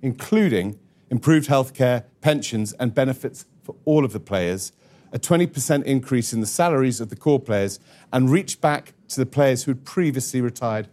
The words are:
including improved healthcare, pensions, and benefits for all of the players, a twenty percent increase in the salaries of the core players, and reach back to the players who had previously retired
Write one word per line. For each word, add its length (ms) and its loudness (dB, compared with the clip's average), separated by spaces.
including 760 0
improved 380 2
healthcare, 560 2
pensions, 540 -2
and 200 -4
benefits 520 -2
for 120 -16
all 200 4
of 80 -2
the 80 -8
players, 520 -2
a 60 -6
twenty 280 2
percent 400 -2
increase 460 -2
in 80 -2
the 60 -2
salaries 540 0
of 100 -8
the 60 -12
core 240 2
players, 400 -2
and 180 2
reach 300 0
back 320 -2
to 120 -10
the 60 0
players 380 2
who 80 -4
had 120 -6
previously 560 -2
retired 520 -4